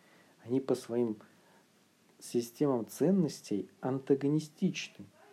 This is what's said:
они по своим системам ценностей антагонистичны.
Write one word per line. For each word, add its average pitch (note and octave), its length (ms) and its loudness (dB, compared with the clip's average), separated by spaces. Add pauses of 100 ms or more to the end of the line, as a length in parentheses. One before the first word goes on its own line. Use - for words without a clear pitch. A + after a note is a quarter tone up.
(440)
они B2 160 -2
по C3+ 140 0
своим A#2 440 0 (1040)
системам A#2+ 640 -2
ценностей D3+ 840 0 (120)
антагонистичны. C#3 1200 0 (280)